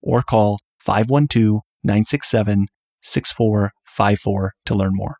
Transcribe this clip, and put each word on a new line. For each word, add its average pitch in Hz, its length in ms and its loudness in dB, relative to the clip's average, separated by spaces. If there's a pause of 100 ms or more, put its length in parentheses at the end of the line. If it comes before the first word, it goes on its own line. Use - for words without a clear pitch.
or 123 200 0
call 104 380 0 (180)
five 110 320 -2
one 143 160 2
two, 107 360 2 (200)
nine 107 220 2
six - 260 -2
seven, 101 360 0 (360)
six - 300 -4
four 104 400 0 (120)
five 101 360 0
four 98 320 -4 (140)
to 110 100 -2
learn 98 180 0
more. 98 260 -6